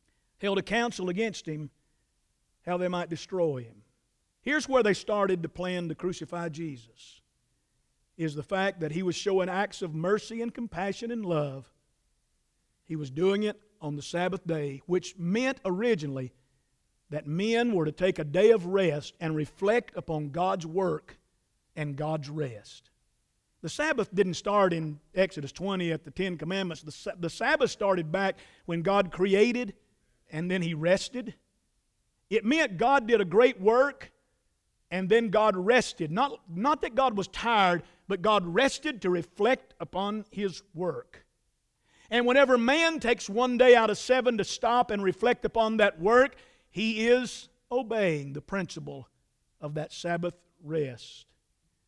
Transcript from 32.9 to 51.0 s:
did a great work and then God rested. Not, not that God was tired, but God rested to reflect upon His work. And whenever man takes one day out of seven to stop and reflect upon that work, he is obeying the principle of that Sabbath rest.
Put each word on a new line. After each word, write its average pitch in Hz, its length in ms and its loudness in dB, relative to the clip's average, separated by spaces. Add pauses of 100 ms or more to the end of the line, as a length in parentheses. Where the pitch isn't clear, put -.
did 220 160 4
a - 20 0
great 208 340 4
work 233 540 2 (800)
and 185 180 -2
then 226 220 4
God 214 260 4
rested. 180 560 2
Not, 254 260 0 (160)
not 277 280 0
that 277 120 -6
God 247 220 2
was 196 120 -4
tired, 196 540 2 (240)
but 190 140 -4
God 202 260 2
rested 247 540 0
to 190 80 -2
reflect - 720 0
upon 202 500 -6
His 190 320 -6 (120)
work. 127 500 -8 (880)
And 240 160 2
whenever 254 320 6
man 302 420 2
takes 233 300 -2
one 247 260 0
day 247 180 10
out 226 140 6
of 208 80 -2
seven 247 400 2
to 196 80 -2
stop 240 460 0
and 202 120 -2
reflect 220 440 0
upon 220 320 0
that 202 200 4
work, 233 380 4 (340)
he 220 380 -2
is 247 400 2 (240)
obeying 196 600 -2
the 143 80 -10
principle 143 640 -8 (500)
of 151 160 -10
that 160 160 -6
Sabbath 170 440 -4 (280)
rest. 147 640 -8 (600)